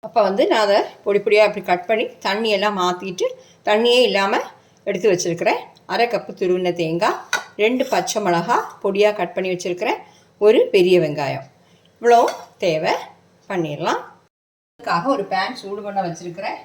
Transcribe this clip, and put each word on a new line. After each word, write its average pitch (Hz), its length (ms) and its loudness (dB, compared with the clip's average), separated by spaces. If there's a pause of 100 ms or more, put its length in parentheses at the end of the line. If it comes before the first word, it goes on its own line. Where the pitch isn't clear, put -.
அப்ப 220 200 2
வந்து 196 240 2
நான் 233 140 2
அதை 202 120 4 (280)
பொடி 202 180 0
பொடியா 214 240 4
அப்படி 208 220 -4
கட் 180 200 -2
பண்ணி 226 160 0 (200)
தண்ணியெல்லாம் 208 560 0
மாத்திட்டு, 180 460 -2 (420)
தண்ணியே 240 400 4
இல்லாம 196 240 0 (560)
எடுத்து 196 240 -2
வச்சிருக்கிறேன். 180 480 -2 (320)
அரை 226 200 2
கப்பு 208 280 -6
துருவின 180 400 0
தேங்காய், 170 360 0 (460)
ரெண்டு 247 300 2
பச்சை 190 340 -2
மிளகா 190 320 2 (240)
பொடியா 202 280 2 (100)
கட் 175 160 -6
பண்ணி 185 160 -2
வச்சிருக்கிறேன், 180 460 -4 (480)
ஒரு 240 140 6 (140)
பெரிய 185 300 6
வெங்காயம். 139 440 -4 (480)
இவ்வளோ 233 240 6 (440)
தேவை 160 300 0 (560)
பண்ணிடலாம். 175 500 -4 (760)
அதுக்காக - 400 -4
ஒரு 196 180 -4
பேன் 196 280 -4
சூடு 202 260 -10
பண்ண 196 180 -4
வச்சிருக்கிறேன். 175 580 -10